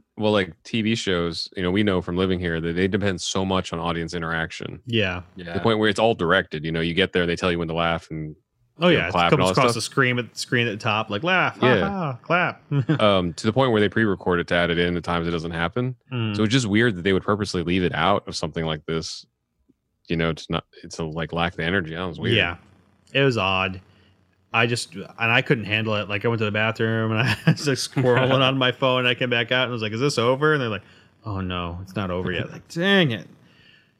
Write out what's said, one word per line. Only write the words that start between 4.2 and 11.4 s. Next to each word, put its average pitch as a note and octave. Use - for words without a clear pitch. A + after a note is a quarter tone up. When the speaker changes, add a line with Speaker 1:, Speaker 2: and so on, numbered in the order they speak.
Speaker 2:
Yeah. F#2+
Speaker 3:
Yeah. F2
Speaker 1:
To E2+
the E2+
point A2+
where G#2+
it's G2
all A2+
directed, E2+
you D#2+
know, E2
you E2+
get F#2
there, F2+
they E2+
tell F2+
you E2+
when E2+
to E2
laugh E2+
and, D#2
Speaker 2:
Oh, F3+
Speaker 1:
you E3+
know, F#2+
Speaker 2:
yeah. E2+
It F2
Speaker 1:
clap F2
and D#3
Speaker 2:
comes -
Speaker 1:
all F2+
that F#2+
Speaker 2:
across C3+
Speaker 1:
stuff. A#2
Speaker 2:
the A2+
screen B2
at, A2+
screen A#2+
at A2+
the G#2
top, A2
like, G#2
"Laugh, E3+